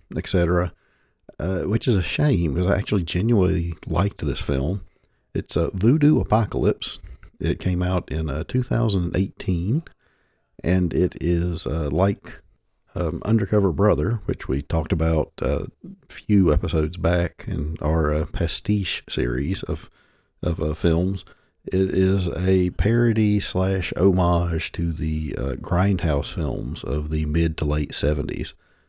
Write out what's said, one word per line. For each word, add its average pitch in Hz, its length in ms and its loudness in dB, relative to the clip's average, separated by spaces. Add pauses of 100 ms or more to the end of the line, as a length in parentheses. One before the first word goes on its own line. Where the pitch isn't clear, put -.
(160)
et - 120 -4
cetera, 87 440 2 (680)
uh, 92 220 -2
which 101 260 0
is 113 80 4
a 90 60 2
shame 87 520 2
'cause 90 120 2
I 98 100 4
actually 98 260 0
genuinely 90 720 0 (100)
liked 87 400 -2
this 69 140 -2
film. 73 440 -2 (520)
It's, - 220 -6
uh, 85 180 0
Voodoo 143 460 4
Apocalypse. - 800 0 (400)
It 78 180 0
came 90 240 -2
out 90 300 -2
in, 78 180 -2
uh, 71 160 -4
two 127 160 -2
thousand 107 540 -2
eighteen, 98 640 -2 (800)
and 90 320 2
it 87 260 2
is, 87 460 0
uh, 76 240 -2
like, 92 440 0 (600)
um, 85 300 -4
Undercover 101 480 2
Brother, 95 540 2
which - 220 -6
we 71 120 -2
talked 80 320 -2
about 80 460 0
a - 280 -2 (440)
few 95 420 2
episodes 78 460 0
back 85 480 0
in 78 340 -4
our, 78 320 2
uh, 78 140 0
pastiche - 840 -2
series 65 540 -2
of, - 260 -8 (540)
of, 85 180 -2
uh, 78 140 0
films. 90 500 0 (400)
It 95 300 0
is 95 340 2
a 92 400 2
parody 110 720 2
slash 95 560 -2
homage 87 760 2
to 82 200 -2
the, 78 460 -4
uh, 67 160 -2
Grindhouse 87 800 0
films 67 500 -4
of 73 240 -2
the 78 160 0
mid 80 320 0
to 78 80 -4
late 76 300 -2
seventies. - 580 -2 (360)